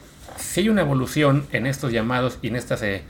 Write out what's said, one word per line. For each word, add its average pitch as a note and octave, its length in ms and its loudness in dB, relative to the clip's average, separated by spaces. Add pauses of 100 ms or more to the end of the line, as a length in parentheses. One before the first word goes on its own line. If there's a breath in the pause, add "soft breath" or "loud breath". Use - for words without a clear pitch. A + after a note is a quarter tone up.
(360 loud breath)
si - 240 -4
hay G#3 80 4
una G#3 140 4
evolución C#3+ 680 2
en A2 120 0
estos C3+ 280 -2
llamados B2 500 0
y B2 60 -4
en A2+ 80 -4
estas... A#2+ 260 -4
Eh, G2 280 -2